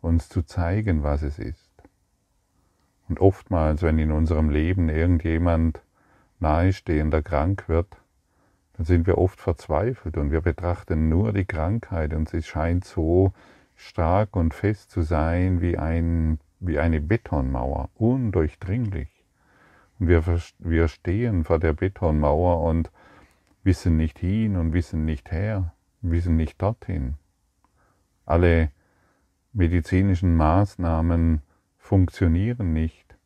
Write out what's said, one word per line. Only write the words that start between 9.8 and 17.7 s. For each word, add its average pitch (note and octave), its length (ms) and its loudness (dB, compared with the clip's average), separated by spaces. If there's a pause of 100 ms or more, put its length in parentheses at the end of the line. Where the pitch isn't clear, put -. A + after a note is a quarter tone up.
und D2 140 -2
wir D#2+ 100 0
betrachten E2+ 680 -2
nur G2+ 240 0
die G2 120 -2
Krankheit E2 680 -4
und D#2 160 -4
sie E2+ 120 -4
scheint E2+ 440 -4
so F2+ 480 2 (420)
stark F2+ 600 -2
und E2 180 0
fest - 380 -4
zu F2+ 100 -4
sein E2+ 600 0
wie F2 160 0
ein, E2 600 0 (200)
wie D#2+ 200 -2
eine D#2+ 220 2
Betonmauer, C#2 920 -2